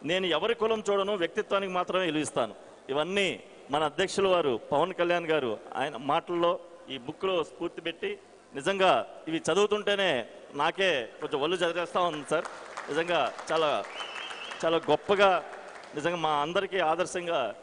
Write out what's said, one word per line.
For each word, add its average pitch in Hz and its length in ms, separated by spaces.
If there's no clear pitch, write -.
నేను 185 220
ఎవరి 180 300
కులం 220 340
చూడను, 202 260
వ్యక్తిత్వానికి 196 580
మాత్రమే 180 320
విలువిస్తాను. 143 500
ఇవన్నీ 160 540
మన 151 120
అధ్యక్షుల 180 440
వారు 156 320
పవన్ 160 220
కళ్యాణ్ 175 320
గారు 135 340
ఆయన 135 220
మాటల్లో, 170 640
ఈ 135 80
బుక్లో 156 460
స్ఫూర్తి 170 380
పెట్టి, 180 380
నిజంగా 160 720
ఇవి 160 140
చదువుతుంటేనే 196 760
నాకే 156 560
కొంచెం 143 200
ఒళ్ళు 165 140
జగదేస్తా 175 460
ఉంది 151 280
సార్. 156 160
నిజంగా 156 440
చాలా, 147 320
చాలా 165 120
గొప్పగా, 180 680
నిజంగా 160 200
మా 156 260
అందరికీ 185 380
ఆదర్శంగా 170 840